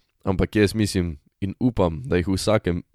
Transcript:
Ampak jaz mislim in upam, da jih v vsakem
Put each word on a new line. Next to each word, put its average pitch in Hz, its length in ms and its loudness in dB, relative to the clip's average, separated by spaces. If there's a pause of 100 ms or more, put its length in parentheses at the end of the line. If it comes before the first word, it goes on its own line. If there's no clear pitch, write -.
(240)
Ampak 92 320 -2
jaz 101 180 4
mislim 90 440 -2 (220)
in 95 200 -6
upam, 92 440 0
da 78 120 0
jih 90 120 0
v 95 100 0
vsakem 104 440 0 (120)